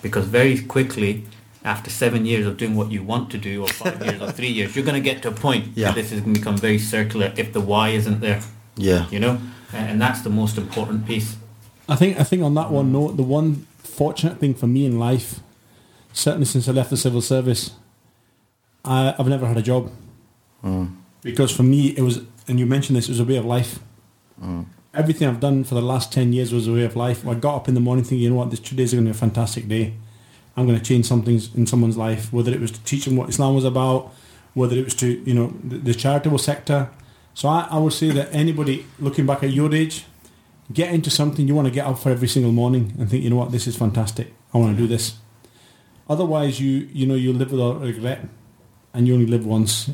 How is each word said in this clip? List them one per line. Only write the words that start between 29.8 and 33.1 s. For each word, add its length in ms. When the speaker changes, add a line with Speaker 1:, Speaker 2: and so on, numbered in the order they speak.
Speaker 3:
I'm 100
gonna 140
change 260
something 340
in 140
someone's 280
life," 360
whether 200
it 80
was 120
to 100
teach 220
them 100